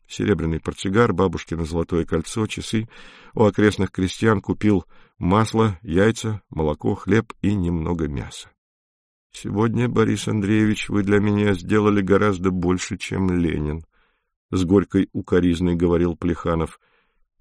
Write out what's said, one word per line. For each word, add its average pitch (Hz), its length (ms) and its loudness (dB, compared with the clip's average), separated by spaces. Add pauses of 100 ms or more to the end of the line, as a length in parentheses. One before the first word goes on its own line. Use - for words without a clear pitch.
серебряный 82 520 -2
портсигар, 107 520 0
бабушкино 82 520 -2
золотое 82 400 -2
кольцо, 85 420 -4
часы. - 420 -6 (460)
У 113 100 4
окрестных 104 460 2
крестьян 98 520 0
купил 101 420 0 (340)
масло, 107 600 2
яйца, 104 680 -2
молоко, 78 440 -2
хлеб 104 460 0
и 101 140 0
немного 85 540 -2
мяса. - 420 -10 (840)
«Сегодня, 113 560 0
Борис 110 400 0
Андреевич, 107 600 0
вы 101 140 0
для 101 160 4
меня 104 360 2
сделали 104 460 2
гораздо 95 500 2
больше, 92 460 -2
чем 95 340 -4
Ленин», 78 540 -2 (680)
с 92 140 0
горькой 95 480 2
укоризной 90 640 0
говорил 85 400 2
Плеханов, 82 640 -2 (600)